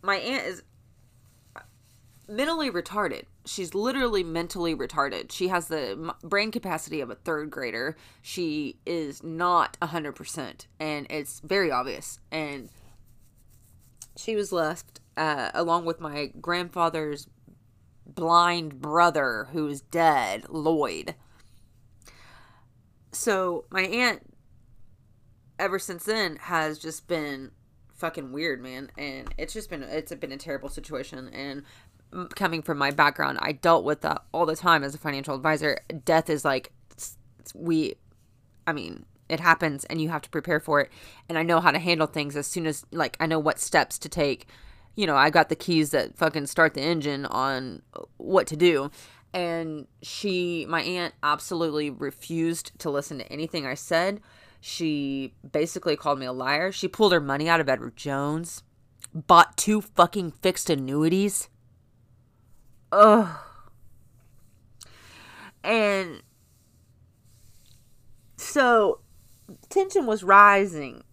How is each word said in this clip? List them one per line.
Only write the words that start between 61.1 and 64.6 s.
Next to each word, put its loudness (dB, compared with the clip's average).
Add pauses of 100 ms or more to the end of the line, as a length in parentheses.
Ugh. 8 (2250)